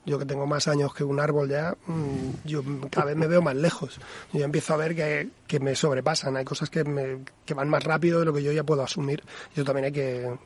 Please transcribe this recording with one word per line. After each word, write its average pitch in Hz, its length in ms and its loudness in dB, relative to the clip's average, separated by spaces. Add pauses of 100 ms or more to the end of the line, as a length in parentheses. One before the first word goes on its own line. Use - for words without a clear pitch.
Yo 143 140 0
que 139 60 -4
tengo 139 200 -2
más 147 220 0
años 143 260 2
que - 100 -2
un 139 160 0
árbol 147 300 2
ya, 151 260 -2 (120)
mm, 139 600 -4
yo 151 160 -2 (280)
cada 147 160 2
vez 147 100 -2
me 160 80 4
veo 175 160 6
más 143 140 2
lejos. 151 440 0 (320)
Yo 151 80 0
ya 139 60 2
empiezo 151 300 0
a - 20 2
ver 160 180 0
que, 151 340 0 (180)
que 147 120 2
me 135 160 2
sobrepasan. 135 640 2
Hay 131 80 -2
cosas 143 240 -4
que, 160 140 0
me, 135 380 -2 (260)
que 151 80 -2
van 139 120 0
más 147 160 4
rápido 160 360 2
de 165 60 4
lo 160 80 2
que 143 100 0
yo 143 80 0
ya 151 120 0
puedo 143 200 2
asumir. 143 400 -2 (300)
Eso 147 120 -2
también 135 200 0
hay 139 60 0
que, 123 540 -2